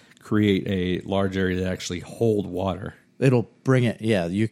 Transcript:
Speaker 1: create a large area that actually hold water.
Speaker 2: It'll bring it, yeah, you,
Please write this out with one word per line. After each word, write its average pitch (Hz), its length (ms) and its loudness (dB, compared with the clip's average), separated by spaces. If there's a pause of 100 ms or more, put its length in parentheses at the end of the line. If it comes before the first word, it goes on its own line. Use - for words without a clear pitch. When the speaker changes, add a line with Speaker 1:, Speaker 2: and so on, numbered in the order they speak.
(180)
Speaker 1:
create 107 480 2
a 90 420 -2
large 98 280 0
area 92 240 0
that 92 120 -2
actually 90 280 -8
hold 107 460 -2
water. 90 480 -6 (240)
Speaker 2:
It'll 127 300 2 (160)
bring 131 200 4
it, 107 180 -2
yeah, 107 240 2
you, 98 260 0